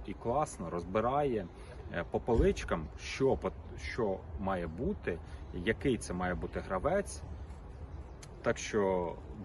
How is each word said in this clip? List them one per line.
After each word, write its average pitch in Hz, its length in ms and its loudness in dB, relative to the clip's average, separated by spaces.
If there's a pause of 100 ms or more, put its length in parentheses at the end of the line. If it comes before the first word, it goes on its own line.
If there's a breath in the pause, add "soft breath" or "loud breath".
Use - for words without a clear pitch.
і 98 80 -6
класно 117 560 0
розбирає, 107 760 2 (460 loud breath)
е, 85 180 -2
по - 80 0
поличкам, 113 680 4 (120)
що 131 360 4
пот-, - 420 -4
що 98 420 0 (200)
має 95 280 0
бути, 92 520 -2 (340 loud breath)
який 107 440 2
це - 160 -4
має 90 220 0
бути 87 240 -4
гравець. 180 640 0 (1200)
Так 117 160 4
що 92 560 4 (300)